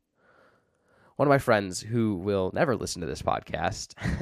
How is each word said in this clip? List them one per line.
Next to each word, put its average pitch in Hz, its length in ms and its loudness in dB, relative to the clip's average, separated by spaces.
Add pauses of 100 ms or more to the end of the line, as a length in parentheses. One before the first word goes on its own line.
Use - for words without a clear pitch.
(1160)
One 139 120 2
of - 20 6
my 139 80 8
friends 101 420 2
who 110 360 0
will 95 360 0
never 139 220 2
listen - 280 -6
to - 40 -6
this 71 160 -6
podcast - 720 -4 (260)